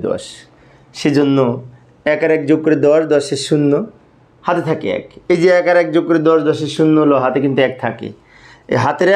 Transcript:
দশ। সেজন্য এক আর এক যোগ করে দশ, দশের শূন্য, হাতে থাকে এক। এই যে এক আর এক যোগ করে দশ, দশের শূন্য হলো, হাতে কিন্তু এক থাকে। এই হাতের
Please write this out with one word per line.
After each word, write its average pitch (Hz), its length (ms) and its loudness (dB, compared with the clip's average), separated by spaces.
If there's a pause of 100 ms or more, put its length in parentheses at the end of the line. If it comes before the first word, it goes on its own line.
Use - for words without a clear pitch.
দশ। - 140 -6 (760)
সেজন্য 143 380 2 (760)
এক 151 120 -2
আর 156 120 2
এক - 120 -2
যোগ 156 160 4
করে 156 120 2 (100)
দশ, 156 140 4 (120)
দশের 143 340 -2
শূন্য, 147 240 0 (720)
হাতে 175 260 -2
থাকে - 180 -4 (100)
এক। - 80 -10 (260)
এই 180 100 2
যে 180 80 4 (100)
এক 160 120 -2
আর 175 120 4
এক 165 120 -2
যোগ 170 140 2
করে 165 100 2 (100)
দশ, 165 100 4 (100)
দশের 143 280 -4
শূন্য 156 260 2
হলো, 143 200 4
হাতে 131 220 -2
কিন্তু 135 220 0
এক 117 60 -4 (120)
থাকে। 110 240 -8 (640)
এই - 120 0
হাতের 151 320 0